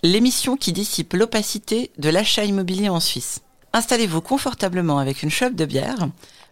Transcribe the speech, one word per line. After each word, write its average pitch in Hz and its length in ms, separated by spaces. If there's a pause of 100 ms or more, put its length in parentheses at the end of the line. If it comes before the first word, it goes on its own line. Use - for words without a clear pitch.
l'émission 240 540
qui 190 160
dissipe 180 400
l'opacité 220 840
de 143 100
l'achat 208 360
immobilier 196 440
en 175 100
Suisse. - 440 (300)
Installez-vous 226 480
confortablement 180 800
avec 135 240
une 156 80
chope 247 240
de 165 100
bière. 151 440 (440)